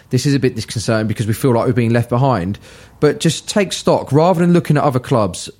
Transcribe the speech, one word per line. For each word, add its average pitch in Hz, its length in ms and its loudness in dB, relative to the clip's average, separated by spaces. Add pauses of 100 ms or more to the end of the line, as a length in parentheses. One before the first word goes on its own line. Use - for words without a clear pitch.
(100)
this 127 160 0
is 143 80 2
a 135 60 2
bit 127 160 0
disconcerting 110 500 -4
because 104 220 -4
we 110 60 0
feel 127 180 0
like 113 160 2
we're 123 40 2
being 117 200 0
left 120 180 0
behind." 120 480 0 (400)
But - 220 0
just - 280 -2
take 202 240 -2
stock, - 380 0
rather 165 300 4
than 175 120 2
looking 170 240 2
at 139 60 0
other 131 160 0
clubs, 107 500 -2 (120)